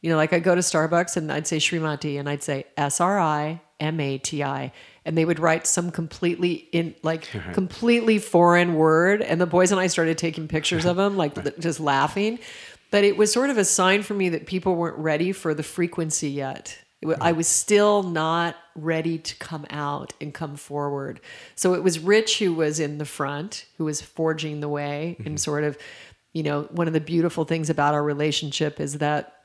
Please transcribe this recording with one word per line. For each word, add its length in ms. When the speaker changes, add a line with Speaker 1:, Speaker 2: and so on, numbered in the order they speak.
Speaker 1:
You 100
know, 60
like, 160
I'd 100
go 100
to 80
Starbucks 560
and 140
I'd 160
say 100
Srimati 640
and 100
I'd 140
say 220
S 240
R 180
I 400
M 200
A 200
T 240
I. 280
And 120
they 80
would 140
write 280
some 240
completely 600
in, 320
like, 280
Speaker 2:
<laughs> 20
Right. 200
Speaker 1:
completely 680
foreign 560
word. 460
And 200
the 40
boys 280
and 80
I 60
started 300
taking 300
pictures 380
of 100
them, 220
like, 180
Speaker 2:
<laughs> 80
Speaker 1:
th-, 160
just 220
laughing. 580
But 140
it 140
was 160
sort 160
of 80
a 80
sign 380
for 100
me 160
that 160
people 300
weren't 220
ready 360
for 200
the 100
frequency 680
yet. 480
It 60
wa-, 120
I 120
Speaker 2:
Right. 40
Speaker 1:
was 120
still 560
not 520
ready 420
to 200
come 320
out 520
and 120
come 220
forward. 640
So 180
it 100
was 160
Rich 400
who 140
was 260
in 180
the 80
front, 600
who 80
was 160
forging 600
the 80
way 500
Speaker 2:
Mm-hmm. 80
Speaker 1:
and 140
sort 240
of, 120
you 120
know, 280
one 160
of 60
the 80
beautiful 420
things 260
about 240
our 100
relationship 760
is 200
that 340